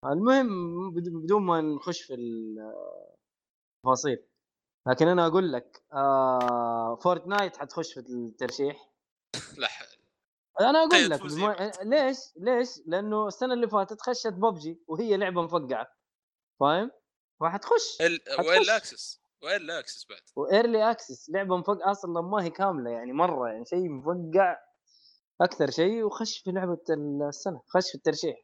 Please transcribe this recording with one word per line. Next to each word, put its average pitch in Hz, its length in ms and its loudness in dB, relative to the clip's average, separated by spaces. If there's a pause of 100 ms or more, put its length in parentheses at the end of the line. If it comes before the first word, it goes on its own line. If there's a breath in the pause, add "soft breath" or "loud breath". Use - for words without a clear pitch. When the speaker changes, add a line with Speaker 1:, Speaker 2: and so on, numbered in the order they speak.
Speaker 1:
المهم، 233 440 4 (460)
بد-، 175 140 -4
بدون 170 340 2
ما 170 180 2
نخش 156 420 -4
في 135 120 -10 (1700)
التفاصيل، 127 420 2 (640)
لكن 135 200 6
أنا 175 180 4
أقول 175 260 2
لك، - 400 -10
آه، 123 1080 2
فورتنايت 180 540 0
حتخش 160 380 -8
في 135 60 -14
الترشيح. 123 920 -6 (420)
Speaker 2:
<laughs> - 280 -12
لا - 80 -2
حول. - 200 -12 (720)
Speaker 1:
أنا 262 180 6
أقول 320 120 6
Speaker 2:
تخيل 175 200 6
Speaker 1:
لك 147 80 0
Speaker 2:
تفوز 147 200 -6
Speaker 1:
بما-، 180 40 -2
Speaker 2:
يبعد. 202 300 -2 (100)
Speaker 1:
ليش؟ 262 340 2 (200)
ليش؟ 240 320 0 (180)
لأنه 208 400 -2
السنة 247 280 -2
اللي 240 140 0
فاتت 202 340 -2
خشت 240 240 -4
ببجي، 175 600 -2
وهي 202 300 0
لعبة 185 260 0
مفقعة، 139 440 -2 (760)
فاهم؟ 170 300 2 (500)
فحتخش، 196 600 0
Speaker 2:
ال-، 165 200 2 (180)
Speaker 1:
حتخش. - 80 2
Speaker 2:
وإيرلي 226 300 6
أكسس، - 440 -10 (220)
وإيرلي 165 360 -4
أكسس - 320 -14
بعد. 104 100 -16 (160)
Speaker 1:
وإيرلي 214 540 2
أكسس، - 400 -10
لعبة 185 260 0
مفق-، 180 320 -2
أصلًا 180 320 -4
ما 190 240 -2
هي 170 60 -2
كاملة، 165 400 -2
يعني، 120 220 -8
مرة، 147 360 0
يعني، 110 160 -8
شيء 180 240 -2
مفقع 165 680 0 (840 soft breath)
أكثر 160 300 2
شيء، 196 340 2
وخش 214 340 -4
في - 140 -8
لعبة 180 260 -2 (120)
ال-، 147 380 -2
السنة، 147 400 -8
خش 185 200 2
في - 60 -12
الترشيح. 156 500 -2